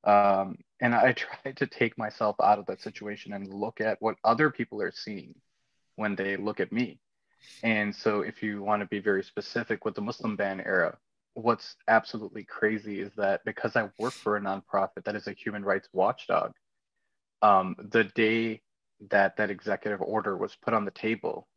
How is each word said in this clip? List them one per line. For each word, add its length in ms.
Um, 540
and 140
I 180
<laughs> 0
try 400
to 140
take 300
myself 460
out 160
of 80
that 140
situation 520
and 200
look 280
at 200
what 240
other 260
people 320
are 100
seeing 420
when 200
they 200
look 240
at 120
me. 260
And 320
so 260
if 220
you 200
wanna 240
be 140
very 220
specific 600
with 100
the 80
Muslim 340
ban 240
era, 360
what's 420
absolutely 560
crazy 560
is 160
that 280
because 320
I 220
work 140
for 240
a 40
nonprofit 640
that 120
is 100
a 60
human 320
rights 280
watchdog, 600
um, 380
the 260
day 560
that 260
that 140
executive 500
order 360
was 180
put 200
on 100
the 80
table 640